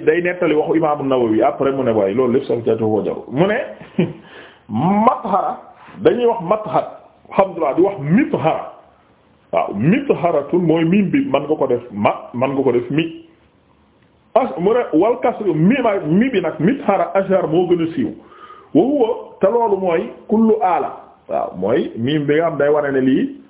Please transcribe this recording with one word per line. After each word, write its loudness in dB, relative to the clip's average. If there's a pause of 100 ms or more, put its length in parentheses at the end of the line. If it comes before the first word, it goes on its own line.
day 2
nettali -2
waxu 0
imaamu 0
Nawawi, 2
après 0
mu -2
ne 0
waaye 2
loolu 0
lépp 0
sax -4
jatu 0
ko 0
jaru, -6
mu 2
ne -2 (400)
<laughs> 2 (600)
mathara 0 (440)
dañuy 4
wax 2
mathat, -2 (460)
alhamdulillah, 0
di 4
wax 2
mithara, 0 (800)
waaw, -2
mitharatun 0
mooy 2
miim 2
bi 2
mën 0
nga 0
ko -2
def -2
ma, 0 (220)
mën -2
nga -2
ko 2
def 0
mi, 0 (1300)
as, 2 (100)
mu 2
ne 2 (100)
wal 2
kasru -2
mi 4
ma, 2 (120)
mi 2
bi 0
nag -4
mithara 0
ashhar 0
moo 0
gën 2
a -4
siiw, -4 (640)
wa 6
huwa, 2 (300)
te 2
loolu 2
mooy -2 (180)
kullu 4
aala, 0 (380)
waaw, -4
mooy -2
miim -2
bi 2
nga 2
xam -8
day 2
wane 0
ne 2
lii 2 (200)